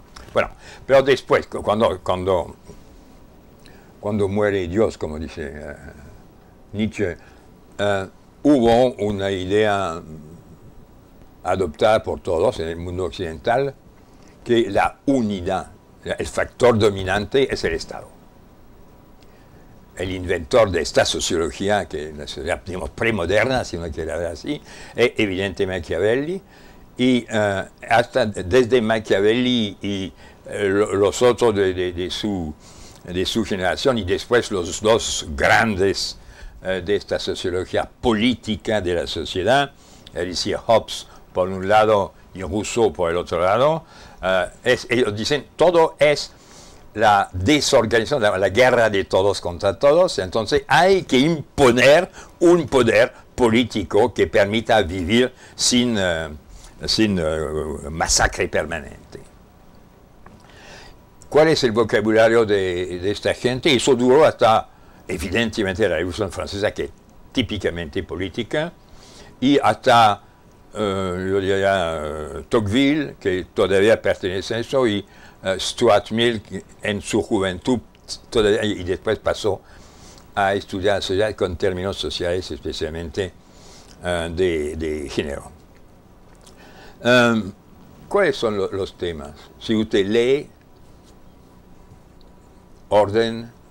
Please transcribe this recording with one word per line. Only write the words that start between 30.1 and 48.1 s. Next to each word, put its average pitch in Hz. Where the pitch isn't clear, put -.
eh, 101
lo-, 101
los 98
otros 120
de, 95
de, 90
de 85
su, 90
de 90
su 110
generación, 92
y 104
después 101
los 90
dos 107
grandes, 98
eh, 92
de 101
esta 92
sociología 90
política 110
de 87
la 76
sociedad, 110
es 87
decir, 90
Hobbes -
por 92
un 95
lado 107
y 92
Rousseau 104
por 85
el 85
otro 87
lado, 127
eh, 92
es, 127
ellos 110
dicen, 120
todo 165
es -
la 104
desorganización, 113